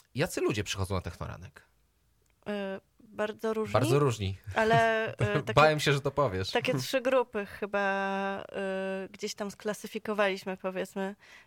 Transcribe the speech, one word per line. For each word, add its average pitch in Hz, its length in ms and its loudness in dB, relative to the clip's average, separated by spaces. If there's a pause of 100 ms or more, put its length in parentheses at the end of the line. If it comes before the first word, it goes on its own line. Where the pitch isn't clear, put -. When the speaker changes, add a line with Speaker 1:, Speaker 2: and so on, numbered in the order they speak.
(140)
Speaker 1:
jacy 170 260 -2
ludzie 131 240 0
przychodzą 98 300 -2
na 90 60 0
Technoranek? - 640 -12 (880)
Speaker 2:
Y, 208 40 -6 (480)
bardzo 214 540 -4
różni. 220 180 -2
Speaker 1:
Bardzo - 260 4
różni. 107 400 0 (160)
Speaker 2:
Ale, 226 540 4
Speaker 1:
<laughs> - 40 -6
Speaker 2:
y, - 40 -12 (260)
takie, - 120 -4
Speaker 1:
Bałem 151 260 8
się, 143 120 2
że 139 80 2
to 139 100 0
powiesz. 95 400 0
Speaker 2:
takie 233 280 2
trzy 175 220 -2
grupy 240 460 0
chyba, 196 1000 -2 (600)
y, 185 40 -12
gdzieś - 260 -8
tam 202 160 -6
sklasyfikowaliśmy, 202 1040 -2
powiedzmy. 190 600 -6 (300)